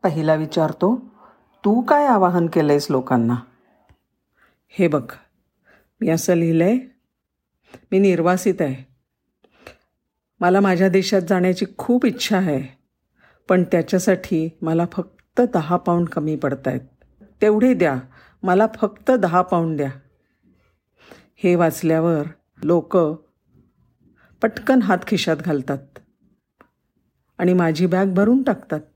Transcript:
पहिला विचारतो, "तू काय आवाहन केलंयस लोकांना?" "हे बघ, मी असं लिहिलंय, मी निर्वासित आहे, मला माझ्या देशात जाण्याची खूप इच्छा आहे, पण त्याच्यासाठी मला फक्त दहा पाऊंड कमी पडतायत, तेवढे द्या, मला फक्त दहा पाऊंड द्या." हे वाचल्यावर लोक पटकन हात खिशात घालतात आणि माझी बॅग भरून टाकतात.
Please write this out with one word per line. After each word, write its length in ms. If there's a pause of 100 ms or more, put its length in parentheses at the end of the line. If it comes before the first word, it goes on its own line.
पहिला 320
विचारतो, 760 (540)
"तू 160
काय 260
आवाहन 400
केलंयस 420
लोकांना?" 460 (1300)
"हे 200
बघ, 240 (920)
मी 80
असं 240
लिहिलंय, 440 (1120)
मी 80
निर्वासित 600
आहे, 320 (1500)
मला 200
माझ्या 300
देशात 320
जाण्याची 440 (120)
खूप 280
इच्छा 320
आहे, 420 (680)
पण 140
त्याच्यासाठी 840 (120)
मला 300
फक्त 500 (120)
दहा 240
पाऊंड 320
कमी 260
पडतायत, 460 (600)
तेवढे 320
द्या, 220 (480)
मला 220 (100)
फक्त 360
दहा 300
पाऊंड 360
द्या." 140 (1400)
हे 200
वाचल्यावर 680 (400)
लोक 340 (1400)
पटकन 400
हात 160 (100)
खिशात 300
घालतात 640 (1400)
आणि 160
माझी 320
बॅग 200
भरून 380
टाकतात. 360 (160)